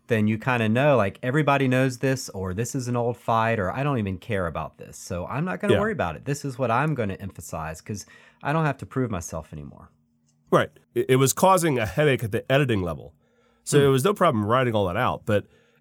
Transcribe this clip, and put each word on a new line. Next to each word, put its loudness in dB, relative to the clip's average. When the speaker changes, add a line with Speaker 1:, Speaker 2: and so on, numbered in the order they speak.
Speaker 1:
then 4
you 2
kinda 0
know, 4
like, 0
everybody 2
knows 2
this, -2
or -6
this -4
is -4
an -4
old -2
fight, 0
or 0
I -4
don't 0
even -2
care -4
about -8
this. -18
So -8
I'm -6
not -6
gonna 2
Speaker 2:
Yeah. 4
Speaker 1:
worry -2
about -2
it. -14
This -6
is -8
what -2
I'm 0
gonna -4
emphasize -12
'cause -10
I -4
don't 0
have -2
to -12
prove -2
myself -8
anymore. -16
Speaker 2:
Right. 2
It, 0
it 6
was 4
causing 4
a 0
headache 0
at -4
the -4
editing 2
level. -8
So 4
Speaker 1:
Hmm. 6
Speaker 2:
it 6
was 4
no 4
problem 2
writing 2
all 4
that -2
out, 0
but 0